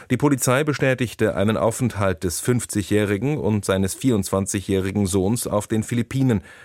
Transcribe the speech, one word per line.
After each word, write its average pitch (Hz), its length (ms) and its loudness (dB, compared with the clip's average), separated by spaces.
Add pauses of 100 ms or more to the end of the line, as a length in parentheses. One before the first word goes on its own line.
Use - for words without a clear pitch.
(120)
Die 123 60 0
Polizei 135 480 2
bestätigte 127 720 0
einen 104 220 2
Aufenthalt 101 680 0
des 85 160 -4
fünfzigjährigen 104 960 0
und 104 260 0
seines 95 320 0
vierundzwanzigjährigen 98 1120 0
Sohns 98 400 0
auf 104 200 -2
den 110 160 0
Philippinen. 120 580 0 (240)